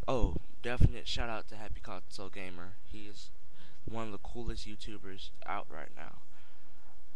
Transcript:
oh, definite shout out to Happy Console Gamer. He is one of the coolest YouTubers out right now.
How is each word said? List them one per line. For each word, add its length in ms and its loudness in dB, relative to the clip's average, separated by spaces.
oh, 260 2
definite 460 4
shout 220 2
out 180 0
to 80 0
Happy 260 0
Console 460 -2
Gamer. 460 -2
He 180 0
is 200 -2
one 180 0
of 40 0
the 60 0
coolest 500 0
YouTubers 640 0
out 280 0
right 220 -2
now. 200 -2